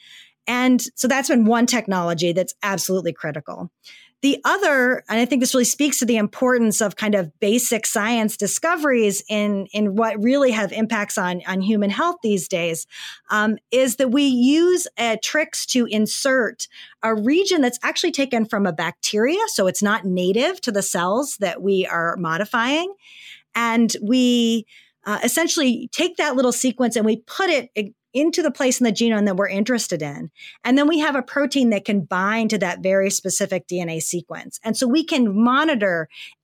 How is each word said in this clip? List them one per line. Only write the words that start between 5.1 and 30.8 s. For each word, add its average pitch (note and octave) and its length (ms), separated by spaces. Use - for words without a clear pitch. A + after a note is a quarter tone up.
I A#3 60
think B3 180
this B3+ 120
really B3 100
speaks C#4+ 360
to B3+ 60
the A3+ 120
importance A3+ 640
of G#3 160
kind G#3+ 180
of F3 240
basic A3 460
science A3 500
discoveries B3 920
in, G#3 380
in G#3 280
what A3 260
really B3+ 300
have A3 220
impacts A3 440
on, F3+ 300
on F#3+ 140
human G3+ 280
health E4 320
these G3+ 280
days, E3 360
um, G#3+ 280
is B3+ 240
that C4 160
we C#4+ 120
use, C#4+ 760
uh, A3+ 260
tricks - 440
to A#3+ 180
insert A3 800
a A3+ 140
region D#4+ 460
that's B3 200
actually D#4+ 300
taken C4 320
from G3+ 220
a F3 80
bacteria. G#3 760
So G3 200
it's F3+ 140
not G3+ 220
native G3 580
to B3 120
the G3 80
cells G3 560
that F3 240
we F#3+ 240
are E3+ 320
modifying. A#3 760
And A#3 460
we, A#3 640
uh, G#3 180
essentially C4+ 720
take F4 240
that D4 180
little B3+ 160
sequence A#3+ 460
and G#3+ 80
we A3+ 200
put F#4+ 240
it C4+ 280
i-, G#3 160
into D#4+ 300
the D#4 80
place B3+ 320
in B3 40
the A3+ 60
genome A3 340
that F#3+ 120
we're G3 100
interested G3 540
in. D3+ 300
And B3 140
then C#4+ 100